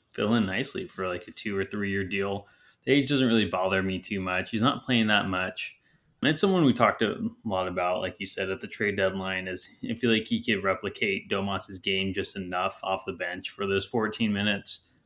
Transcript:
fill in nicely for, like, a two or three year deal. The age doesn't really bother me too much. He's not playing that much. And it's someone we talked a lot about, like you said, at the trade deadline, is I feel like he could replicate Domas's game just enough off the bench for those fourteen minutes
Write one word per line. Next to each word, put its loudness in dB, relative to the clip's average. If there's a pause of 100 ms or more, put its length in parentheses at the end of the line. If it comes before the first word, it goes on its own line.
(120)
fill 2
in 4
nicely -4
for, -6
like, -6
a -16
two -6
or 0
three -4
year -2
deal. -4 (380)
The 2
age 4
doesn't 4
really 4
bother 2
me -2
too -4
much. -2
He's 0
not 2
playing 2
that 4
much. -4 (420)
And 4
it's 2
someone 6
we 8
talked 4
a 0 (260)
lot 0
about, 0
like -4
you -8
said, -4
at -4
the -8
trade -2
deadline, 0
is -8 (200)
I -2
feel 2
like 4
he -2
could 0
replicate -2
Domas's -2
game -2
just -6
enough -4
off -2
the -6
bench -8
for -6
those 0
fourteen 0
minutes -2 (220)